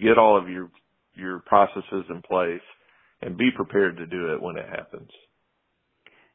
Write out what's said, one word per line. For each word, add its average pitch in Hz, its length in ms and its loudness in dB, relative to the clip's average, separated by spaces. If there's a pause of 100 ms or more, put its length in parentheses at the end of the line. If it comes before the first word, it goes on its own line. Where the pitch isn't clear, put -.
get 113 160 6
all 110 180 8
of 92 140 -2
your, 90 180 -10 (460)
your 92 320 -10
processes 98 640 2
in 87 100 -12
place, 90 400 -2 (640)
and 87 160 -8
be 127 180 2
prepared 95 400 -2
to 85 100 -14
do 85 280 -6
it - 80 -8
when 85 160 -10
it - 100 -12
happens. - 400 -16 (1300)